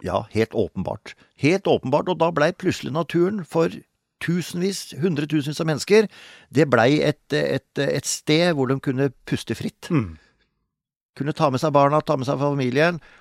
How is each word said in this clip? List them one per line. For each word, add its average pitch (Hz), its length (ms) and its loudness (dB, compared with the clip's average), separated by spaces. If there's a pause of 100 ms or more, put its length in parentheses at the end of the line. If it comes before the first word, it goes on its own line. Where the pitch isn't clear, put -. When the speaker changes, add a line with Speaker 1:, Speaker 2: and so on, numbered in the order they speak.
Speaker 1:
Ja, 95 280 -2
helt 110 220 0
åpenbart. - 640 -4 (220)
Helt 180 280 0
åpenbart, 143 440 0
og 170 100 -2
da 170 120 2
ble 156 220 2
plutselig 139 400 -4
naturen 170 520 -2
for 165 240 0 (520)
tusenvis, 175 800 -4
hundretusenvis 151 640 -2
av 160 60 -2
mennesker, 196 400 2 (440)
det 147 180 4
ble 117 160 6 (160)
et, 147 220 0 (100)
et, 143 460 -4
et 143 260 -2
sted 165 480 0
hvor 135 160 0
de 135 100 0
kunne 135 300 0 (160)
puste - 320 -4
fritt. - 320 -10
Speaker 2:
Mm. 104 280 -2 (1000)
Speaker 1:
Kunne 143 180 -4
ta 156 160 2
med 127 80 0
seg 156 160 -2
barna, 143 260 4
ta 151 140 -2
med 131 100 -4
seg 135 140 -2
familien, 143 640 0 (200)